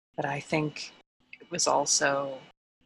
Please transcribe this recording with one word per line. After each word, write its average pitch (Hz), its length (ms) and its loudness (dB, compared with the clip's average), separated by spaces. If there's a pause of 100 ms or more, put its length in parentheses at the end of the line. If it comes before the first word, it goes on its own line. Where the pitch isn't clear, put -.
(160)
"But 147 100 -4
I 143 140 -4
think 151 520 -2 (480)
it - 120 -20
was - 160 0
also 139 720 2 (460)